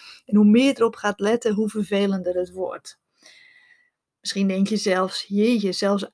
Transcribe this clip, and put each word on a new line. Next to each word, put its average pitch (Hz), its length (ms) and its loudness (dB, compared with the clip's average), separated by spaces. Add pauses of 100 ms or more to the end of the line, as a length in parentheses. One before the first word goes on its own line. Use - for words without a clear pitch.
(260)
En 208 100 0
hoe 208 100 8
meer 226 200 6
je 277 120 2
erop 226 180 0
gaat 208 240 -4
letten, 220 340 0
hoe 214 160 -2
vervelender 196 680 -2
het 180 160 -4
wordt. - 480 -10 (1200)
Misschien 196 280 -4
denk 190 200 0
je 214 100 -2
zelfs: 185 500 -2
"Jeetje, 202 440 0
zelfs 196 420 -2